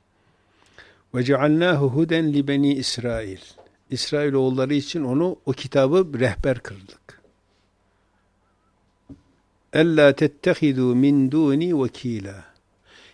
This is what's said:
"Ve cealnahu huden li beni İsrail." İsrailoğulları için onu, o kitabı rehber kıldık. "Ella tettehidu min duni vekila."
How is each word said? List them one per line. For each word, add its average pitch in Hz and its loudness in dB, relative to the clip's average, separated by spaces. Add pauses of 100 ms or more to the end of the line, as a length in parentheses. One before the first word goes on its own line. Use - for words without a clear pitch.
(1160)
"Ve 123 -2
cealnahu 147 2
huden 160 0
li 143 0
beni 139 0
İsrail." 113 -6 (500)
İsrailoğulları 131 -2
için 147 -4
onu, 151 -2
o 135 -2
kitabı 143 0
rehber 123 -2
kıldık. - -20 (2500)
"Ella 156 4
tettehidu 139 0
min 135 4
duni 151 0
vekila." 104 -8 (680)